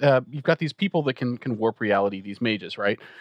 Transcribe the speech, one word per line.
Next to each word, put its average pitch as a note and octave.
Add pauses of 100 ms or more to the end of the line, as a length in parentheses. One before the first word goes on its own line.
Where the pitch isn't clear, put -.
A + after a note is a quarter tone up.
uh, C3+
you've C#3
got E3
these D3+
people F#3
that C3
can, A#2+
can B2
warp A2
reality, G#2
these G2
mages, G#2
right? G2+ (220)